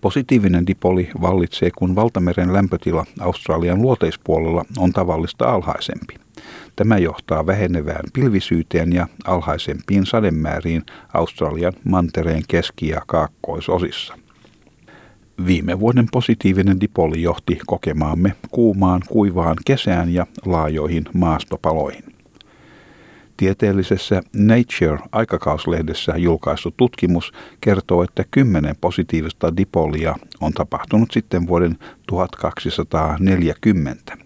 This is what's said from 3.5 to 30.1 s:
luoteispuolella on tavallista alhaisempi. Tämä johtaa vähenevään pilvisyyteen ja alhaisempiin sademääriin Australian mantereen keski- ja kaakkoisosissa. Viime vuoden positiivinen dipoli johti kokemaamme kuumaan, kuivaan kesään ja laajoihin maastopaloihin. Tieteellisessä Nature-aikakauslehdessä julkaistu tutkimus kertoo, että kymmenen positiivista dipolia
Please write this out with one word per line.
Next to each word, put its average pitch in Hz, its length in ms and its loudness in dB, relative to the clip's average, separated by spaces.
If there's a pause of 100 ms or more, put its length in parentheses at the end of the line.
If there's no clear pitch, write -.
luoteispuolella 82 840 0 (140)
on 90 140 2
tavallista 85 640 0
alhaisempi. - 600 -6 (640)
Tämä 107 220 4
johtaa 80 480 0
vähenevään 85 680 -2
pilvisyyteen 87 800 0
ja 87 140 2 (180)
alhaisempiin 87 840 -2
sademääriin 80 760 0 (320)
Australian 82 580 -2 (120)
mantereen 82 640 0
keski- - 400 -2
ja 78 180 -4
kaakkoisosissa. 80 1080 -4 (1300)
Viime 90 340 0
vuoden 117 320 4
positiivinen 98 680 2
dipoli 82 420 0
johti 85 440 -2
kokemaamme 78 680 0 (180)
kuumaan, 95 580 2
kuivaan 87 480 2 (100)
kesään 90 480 0
ja 90 120 0 (200)
laajoihin 78 580 0 (100)
maastopaloihin. 80 880 -2 (1300)
Tieteellisessä 98 840 0 (140)
Nature-aikakauslehdessä 82 1800 0
julkaistu 82 600 -2
tutkimus 90 560 0 (280)
kertoo, 95 420 2
että 98 280 -2
kymmenen 82 500 2
positiivista 80 760 -2
dipolia 80 580 0 (260)